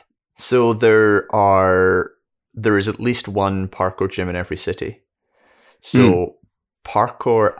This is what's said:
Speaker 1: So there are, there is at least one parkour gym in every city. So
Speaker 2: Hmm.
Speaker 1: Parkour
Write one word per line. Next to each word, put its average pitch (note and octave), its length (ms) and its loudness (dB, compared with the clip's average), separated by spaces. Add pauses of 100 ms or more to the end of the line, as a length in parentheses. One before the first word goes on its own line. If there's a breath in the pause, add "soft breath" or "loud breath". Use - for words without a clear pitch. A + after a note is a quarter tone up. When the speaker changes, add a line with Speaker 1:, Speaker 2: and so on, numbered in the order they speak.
(340 loud breath)
Speaker 1:
So A#2+ 400 0
there A2 600 2
are, F#2 760 2 (440)
there G#2+ 240 0
is G2+ 100 -2
at G#2+ 120 -8
least A#2+ 280 -4
one G2 400 -4
parkour F#2+ 420 -4
gym F#2 180 -8
in F2+ 80 -6
every F2 220 -8
city. - 420 -10 (800 soft breath)
So - 200 0 (260)
Speaker 2:
Hmm. - 80 -14 (500)
Speaker 1:
Parkour A2+ 760 -2